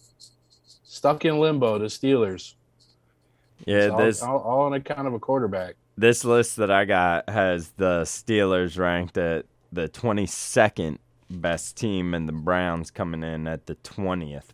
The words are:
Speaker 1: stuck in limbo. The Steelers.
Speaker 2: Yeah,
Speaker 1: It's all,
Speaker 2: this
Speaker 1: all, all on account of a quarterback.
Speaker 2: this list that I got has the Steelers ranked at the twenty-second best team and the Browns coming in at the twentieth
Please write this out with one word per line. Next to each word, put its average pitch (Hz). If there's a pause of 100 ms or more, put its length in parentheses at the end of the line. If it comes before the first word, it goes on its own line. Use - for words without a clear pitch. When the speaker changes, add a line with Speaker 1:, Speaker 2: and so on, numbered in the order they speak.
(840)
Speaker 1:
stuck -
in 156
limbo. 135
The 107
Steelers. 107 (1080)
Speaker 2:
Yeah, 101
Speaker 1:
It's 104
all, 110
Speaker 2:
this 110
Speaker 1:
all, 131
all 127
on 143
account 139
of 127
a 113
quarterback. 98 (220)
Speaker 2:
this 117
list 117
that 104
I 98
got 90
has 92
the 90
Steelers 92
ranked 87
at 82 (260)
the 82
twenty-second 104 (300)
best 85
team 92
and 82
the 78
Browns 85
coming 82
in 80
at 80
the 78
twentieth 87